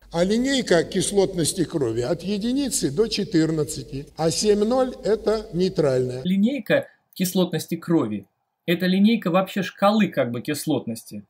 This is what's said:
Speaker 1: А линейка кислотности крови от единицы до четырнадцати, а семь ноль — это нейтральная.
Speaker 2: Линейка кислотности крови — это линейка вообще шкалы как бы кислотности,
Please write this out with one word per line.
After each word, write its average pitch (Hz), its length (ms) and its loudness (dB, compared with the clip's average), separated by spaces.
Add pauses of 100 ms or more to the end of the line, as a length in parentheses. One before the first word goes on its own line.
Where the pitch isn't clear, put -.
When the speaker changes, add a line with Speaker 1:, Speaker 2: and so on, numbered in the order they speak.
(120)
Speaker 1:
А 170 100 0
линейка 220 640 2
кислотности 185 800 0
крови 120 380 -2
от 156 200 -2
единицы 208 720 -2
до 214 120 2
четырнадцати, 156 1000 -2 (100)
а 160 120 0
семь 208 320 2
ноль — 254 320 0 (100)
это 214 500 0
нейтральная. 131 680 0
Speaker 2:
Линейка 196 640 0 (260)
кислотности 180 640 -2
крови — 120 500 -2 (400)
это 180 180 0
линейка 196 460 4
вообще 190 320 0
шкалы 202 460 2
как 123 240 -2
бы 120 100 -6
кислотности, 113 880 -4